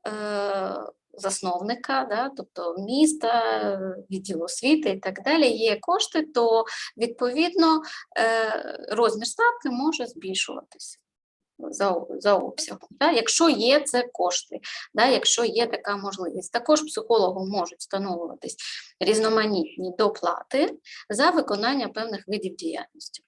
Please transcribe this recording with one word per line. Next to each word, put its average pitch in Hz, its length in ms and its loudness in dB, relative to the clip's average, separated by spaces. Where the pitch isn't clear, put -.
е, 202 640 -4
засновника, 202 960 -4
да, 240 280 -2
тобто 175 400 -8
міста, 226 840 2
відділу 185 320 -6
освіти 277 460 2
і 196 100 -2
так 196 240 -8
далі, 302 240 4
є 220 340 2
кошти, 339 420 0
то, 226 420 2
відповідно, 311 840 2
е, 226 580 0
розмір 220 360 2
ставки 480 420 0
може 254 360 0
збільшуватися - 920 -8
за, 196 360 -2
за 202 260 2
обсягом, - 560 -6
да, 311 200 2
якщо 311 380 4
є 247 300 4
це 247 240 0
кошти, - 460 -2
да, 220 120 6
якщо 240 400 4
є 226 220 2
така 208 300 -4
можливість. 190 560 -8
Також 302 280 4
психологу 190 680 0
можуть 190 320 -4
встановлюватись 185 760 -6
різноманітні 214 1000 0
доплати 208 800 0
за 254 200 4
виконання 240 580 0
певних 214 400 -6
видів 190 280 -6
діяльності. - 720 -10